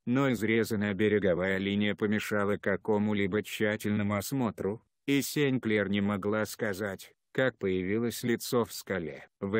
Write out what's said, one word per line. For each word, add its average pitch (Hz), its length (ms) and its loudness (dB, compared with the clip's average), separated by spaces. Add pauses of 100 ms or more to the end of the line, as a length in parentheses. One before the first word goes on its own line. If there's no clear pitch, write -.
Но 131 260 2
изрезанная 107 600 0
береговая 95 640 2
линия 101 380 0
помешала 104 640 0
какому-либо 104 840 0
тщательному 104 720 -2
осмотру, 104 640 -2 (280)
и 139 160 2
Сенклер 117 640 2
не 101 120 2
могла 104 440 0
сказать, 101 720 -6 (160)
как 131 260 0
появилось 98 640 -2
лицо 117 420 0
в - 100 -6
скале. 82 540 -8 (120)
В 98 200 -4